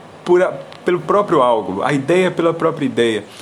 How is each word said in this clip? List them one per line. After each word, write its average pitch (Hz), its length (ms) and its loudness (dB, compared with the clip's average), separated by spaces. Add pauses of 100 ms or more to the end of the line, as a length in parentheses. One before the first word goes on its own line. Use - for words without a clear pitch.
(240)
por 180 180 4
a, 175 120 0 (300)
pelo 180 160 0
próprio 175 420 2
algo, 107 400 0
a 135 100 -2
ideia 170 380 0
pela 165 240 0
própria 160 320 -2
ideia, 113 400 0 (160)